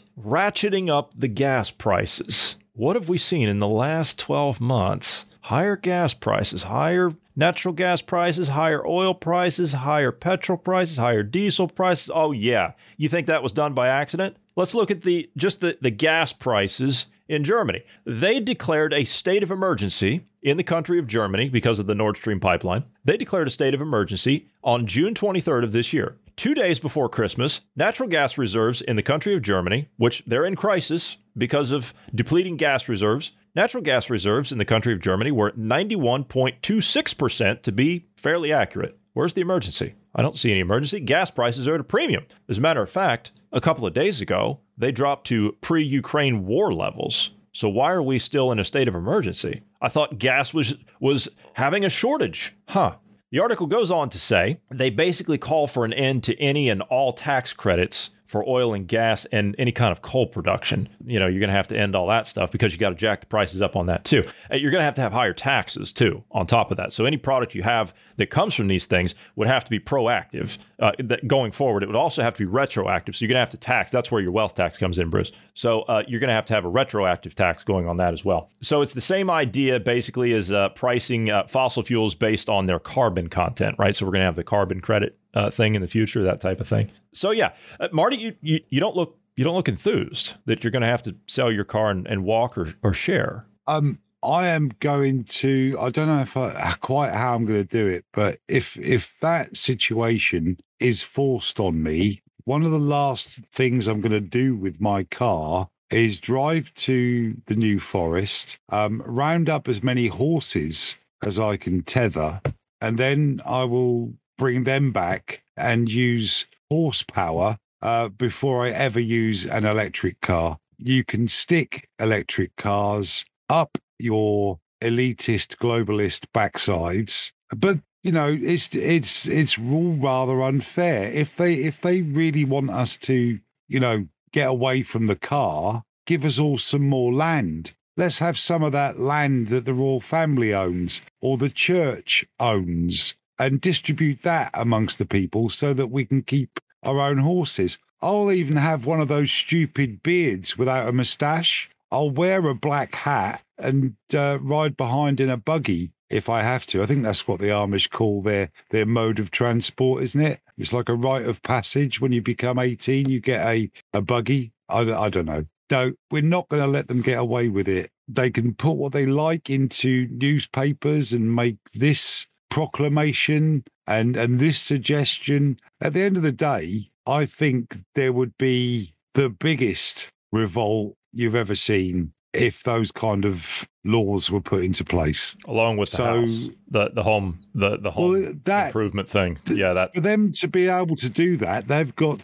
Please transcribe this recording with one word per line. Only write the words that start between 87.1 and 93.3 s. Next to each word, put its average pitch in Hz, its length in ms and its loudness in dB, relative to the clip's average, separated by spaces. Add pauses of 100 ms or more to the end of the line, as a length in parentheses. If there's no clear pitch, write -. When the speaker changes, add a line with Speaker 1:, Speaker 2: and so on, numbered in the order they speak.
Speaker 1:
So 196 180 -2
yeah, 214 200 2 (300)
uh, 175 100 -2
Marty, 196 240 2
you, 226 260 -8
you, 156 280 0
you 139 100 2
don't 202 160 0
look, 175 220 -4 (180)
you 131 80 0
don't 170 120 0
look 185 120 0
enthused - 680 -2 (100)
that 113 180 0
you're 113 80 0
gonna 120 140 0
have 117 180 0
to 98 120 -10 (120)
sell 123 240 0
your 101 140 0
car 107 240 0
and, 95 180 -2
and 98 160 -2
walk 113 340 0
or, 80 160 -4 (100)
or 98 100 2
share. - 520 -2 (220)